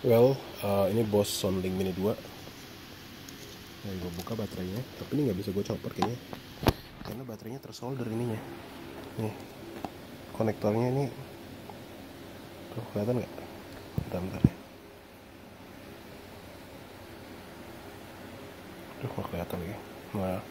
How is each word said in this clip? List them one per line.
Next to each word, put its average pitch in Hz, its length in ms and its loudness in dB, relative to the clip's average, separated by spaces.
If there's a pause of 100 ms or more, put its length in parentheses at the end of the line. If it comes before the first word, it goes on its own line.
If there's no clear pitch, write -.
Well, 127 320 12 (240)
eh, 98 320 6
ini 117 80 6
Bose 104 320 8
Soundlink 92 480 4
Mini 95 160 2
dua. 101 160 6 (1700)
Nah, 98 80 -4 (120)
gua 90 160 -2
buka 117 160 -4
baterainya, 101 480 -2 (160)
tapi - 160 -2
ini 139 160 6
nggak 90 80 4
bisa 98 120 0
gua 98 120 4
copot - 320 0
kayaknya. 95 240 4 (840)
Karena 113 200 -6
baterainya 113 360 -6
tersolder 123 520 -4
ininya. 113 240 2 (840)
Nih. 107 120 2 (1040)
Konektornya 113 560 4
ini. 139 120 4 (1700)
Tuh, 113 200 -4
kelihatan 110 320 2
nggak? - 80 -8 (640)
Bentar, - 280 0
bentar - 200 -2
ya. - 100 10 (4000)
Tuh, 127 80 0
nggak - 240 -2
kelihatan 85 240 0
lagi. 90 200 -2 (400)
Nah. 92 240 2 (100)